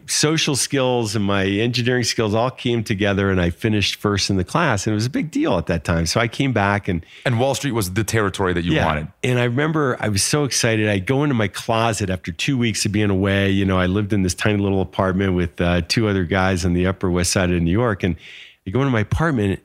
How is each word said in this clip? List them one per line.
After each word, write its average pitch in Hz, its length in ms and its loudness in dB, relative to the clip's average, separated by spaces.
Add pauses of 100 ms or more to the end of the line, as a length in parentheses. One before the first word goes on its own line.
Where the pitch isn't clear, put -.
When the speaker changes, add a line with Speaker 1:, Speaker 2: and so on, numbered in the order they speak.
Speaker 1:
social 151 480 0
skills 123 640 0
and 104 80 0
my 98 220 2
engineering 120 580 0
skills 110 280 0
all 117 180 0
came 117 340 -4
together, 98 460 0
and 92 100 2
I 87 100 2
finished 104 460 -2
first 101 340 0
in 98 60 2
the 90 80 0
class. 147 420 0
And 110 60 0
it - 20 0
was 107 120 -2
a 127 40 -4
big 160 200 -6
deal 165 260 0
at 85 100 -2
that 85 180 -2
time. 85 220 0
So - 140 0
I 117 80 0
came 139 240 -2
back 101 340 0
and 82 180 -4 (200)
Speaker 2:
And 117 160 0
Wall 135 140 2
Street 143 180 -4
was 95 220 -2
the 110 100 0
territory 98 480 0
that 85 100 -2
you 87 120 2
Speaker 1:
Yeah. 143 120 2
Speaker 2:
wanted. 78 220 -2 (160)
Speaker 1:
And 123 160 0
I 120 40 2
remember 143 560 0
I 107 100 -2
was 98 120 0
so 147 220 0
excited. 110 440 0
I 101 100 2
go 135 260 0
into 143 100 0
my 110 140 0
closet 113 640 -2
after 92 200 -6
two 131 280 -2
weeks 113 260 0
of 101 80 -2
being 104 180 2
away. 98 400 2
You 98 140 2
know, 95 140 2
I 90 80 2
lived 101 260 0
in 101 100 2
this 90 120 0
tiny 104 240 0
little 98 240 2
apartment 95 520 0
with, 87 260 -2
uh, 87 280 2
two 110 200 0
other 95 160 0
guys 92 400 0
on 90 100 2
the 90 120 2
Upper 95 240 -2
West 87 220 0
Side 92 180 2
of 87 120 2
New 85 100 2
York. 110 320 0
And 85 120 0 (500)
I 92 40 -8
go 120 100 0
into 139 120 2
my 113 80 2
apartment, 110 640 0